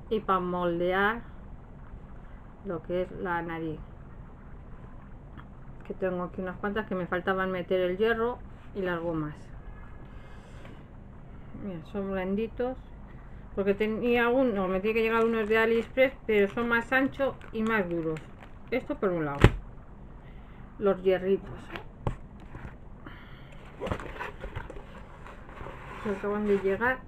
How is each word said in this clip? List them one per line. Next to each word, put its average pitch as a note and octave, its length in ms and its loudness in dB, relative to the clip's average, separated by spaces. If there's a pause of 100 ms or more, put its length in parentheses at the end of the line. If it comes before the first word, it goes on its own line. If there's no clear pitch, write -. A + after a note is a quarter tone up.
(100)
y A3 100 4
para G3 180 4
moldear F3+ 840 2 (1400)
lo F3 200 -4
que F3+ 180 0
es F3+ 80 -4
la F3 320 -2
nariz, E3 380 -4 (2000)
que G3+ 60 -8
tengo F3+ 280 0
aquí F3 180 -6
unas F#3 180 -4
cuantas G#3 280 0
que G#3 80 -4
me F3+ 140 -2
faltaban F#3+ 420 2
meter F#3 300 2
el F3+ 160 2
hierro A3+ 420 2 (380)
y G3 60 -2
las F3+ 180 0
gomas. D#3+ 340 -2 (2250)
Mira, F3 220 -6
son G3 260 -2
blanditos, A3 680 0 (800)
porque G3 180 4
tenía A#3 540 4
uno, A#3+ 400 6
me F#3 100 4
tiene G#3+ 160 4
que A3+ 80 6
llegar A3+ 220 6
unos A3+ 240 4
de A3 100 6
AliExpress, A3+ 540 6 (160)
pero G#3 180 8
son A#3+ 220 0
más A#3 240 4
anchos C4 420 4 (160)
y A3 140 0
más G#3+ 240 4
duros. D#3+ 320 0 (500)
Esto B3+ 240 0
por A3 140 2
un E3+ 160 2
lado, C#3+ 160 -2 (1400)
los F#3+ 240 4
hierritos. F#3 480 4 (4000)
Me G#3+ 100 0
acaban G#3 320 0
de G3+ 120 8
llegar. G3 500 4